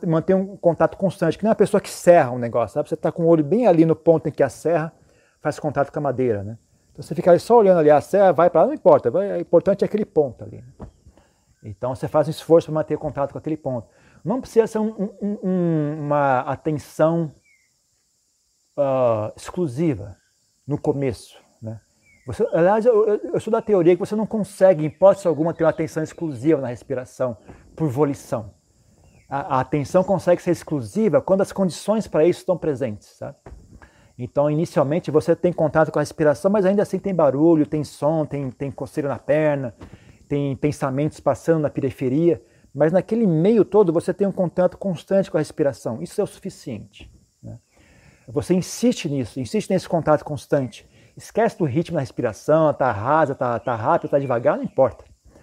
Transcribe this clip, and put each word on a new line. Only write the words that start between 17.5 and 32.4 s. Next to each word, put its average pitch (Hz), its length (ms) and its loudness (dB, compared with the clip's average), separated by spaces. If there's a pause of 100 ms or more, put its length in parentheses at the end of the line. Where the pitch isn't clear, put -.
ah, 127 600 0
exclusiva 131 800 -6 (500)
no 143 120 -4
começo, 139 600 -6 (220)
né? 110 200 -12 (460)
Você, 151 180 -4 (100)
aliás, 202 320 2
eu, 220 200 2
eu, 208 140 -2 (140)
eu - 60 -4
sou 220 120 -6
da 208 100 0
teoria 180 320 2
que 175 60 -2
você 208 160 -6
não 214 100 -4
consegue, 190 560 0
em 156 40 0
hipótese 190 420 2
alguma, 160 240 -2
ter 160 120 -4
uma 156 60 4
atenção 160 320 -4
exclusiva 151 580 -2
na 127 80 -6
respiração, 123 680 -6 (400)
por 160 120 -2
volição. 135 640 -4 (800)
A, 139 280 -4
a 131 40 2
atenção 151 440 0
consegue 180 380 0
ser 175 100 -2
exclusiva 147 680 -2
quando 185 200 0
as - 120 -2
condições 196 540 -2
pra 160 180 2
isso 175 160 2